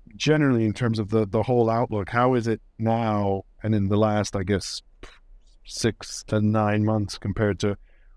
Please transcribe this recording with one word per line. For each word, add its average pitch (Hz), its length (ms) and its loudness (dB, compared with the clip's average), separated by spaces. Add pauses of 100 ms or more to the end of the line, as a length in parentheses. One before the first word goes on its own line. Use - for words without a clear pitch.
(160)
generally 143 480 4
in 107 100 2
terms 113 240 -2
of 101 120 -4
the, 110 160 2
the 101 180 0
whole 120 260 2
outlook, 110 400 -2
how 123 260 2
is 117 120 0
it 110 140 -2 (160)
now 107 680 0 (200)
and 107 120 2
in 98 140 0
the 104 80 2
last, 104 380 0
I 98 80 -4
guess, 92 380 -2 (840)
six - 600 -6
to 107 140 -2
nine 107 460 0
months 107 320 -2
compared 101 440 -2
to 101 160 -2 (400)